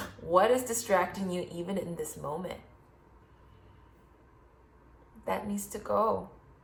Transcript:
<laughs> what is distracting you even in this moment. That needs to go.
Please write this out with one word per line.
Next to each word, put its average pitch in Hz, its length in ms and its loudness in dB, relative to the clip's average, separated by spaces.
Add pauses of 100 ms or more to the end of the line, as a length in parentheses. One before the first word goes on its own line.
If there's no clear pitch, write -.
<laughs> - 140 -14
what 185 300 6
is 254 120 6
distracting 196 680 0
you 180 220 -2
even 175 260 -4
in 170 180 -4
this 156 200 -8
moment. 156 440 -6 (2750)
That 202 200 -2
needs 202 220 -4
to 208 100 -10
go. 202 520 2 (320)